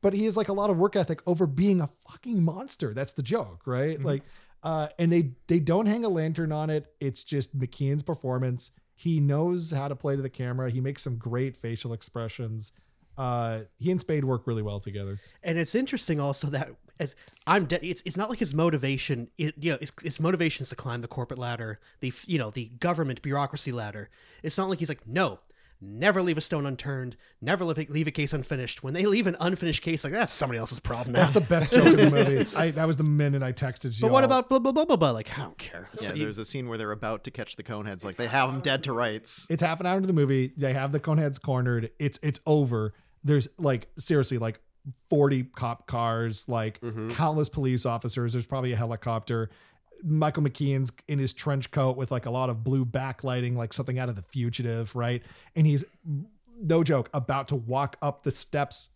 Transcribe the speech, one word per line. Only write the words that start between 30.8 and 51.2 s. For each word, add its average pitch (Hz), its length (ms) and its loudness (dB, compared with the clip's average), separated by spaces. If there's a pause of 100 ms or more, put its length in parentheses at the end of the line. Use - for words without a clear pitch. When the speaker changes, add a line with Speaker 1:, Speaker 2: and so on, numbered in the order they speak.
Speaker 1:
That's 165 200 6
Speaker 3:
now. 220 60 8
Speaker 1:
the 156 80 0
best 165 260 4
joke 247 140 10
in 330 100 12
the 208 120 10
Speaker 3:
<laughs> 226 140 6
Speaker 1:
movie. 139 320 2
I, 160 160 2
that 156 160 0
was 160 100 2
the 151 60 2
minute 147 400 2
I 127 80 -2
texted 123 480 -4
you - 20 2
Speaker 3:
But 220 100 6
what 269 120 8
Speaker 1:
all. - 20 6
Speaker 3:
about 254 240 4
blah, 262 100 6
blah, 262 120 2
blah, 302 140 4
blah, 311 100 6
blah? 160 160 6
Like, 110 260 -6
I 143 60 -6
don't 87 140 -12
care. - 360 -14
Speaker 2:
Yeah, 226 60 -10
Speaker 3:
So - 140 0
you - 100 -2
Speaker 2:
there's 104 160 -6
a 107 60 -6
scene 127 220 -6
where 113 100 -4
they're 107 140 -4
about 107 340 -6
to 131 60 -10
catch - 240 -10
the 107 80 -14
Coneheads. 104 400 -8
Like, 98 140 -8
they 120 100 -4
have 131 240 2
them 135 100 -4
dead 135 220 0
to 139 100 -4
rights. 113 560 -4
Speaker 1:
It's 160 140 0
half 165 160 0
an 180 80 -4
hour 185 100 2
into 190 100 0
the 190 60 2
movie. 135 440 2
They 135 160 0
have 139 180 -2
the 151 80 0
Coneheads 151 420 0
cornered. 123 480 0 (100)
It's, 143 220 -2
it's 147 240 -2
over. 120 480 2 (300)
There's, 143 240 4 (100)
like, 135 400 0
seriously, 135 420 2
like, 113 220 -4 (480)
forty 139 340 4
cop 123 420 -6
cars, 117 600 -2
like, 113 320 -2
Speaker 4:
Mm-hmm. 113 320 -6
Speaker 1:
countless 151 380 0
police 127 360 0
officers. 120 480 -2
There's 120 120 -2
probably 127 260 -2
a 113 60 -2
helicopter. 113 720 -2 (540)
Michael 151 400 2
McKean's 135 480 0 (160)
in 143 120 -2
his 135 140 0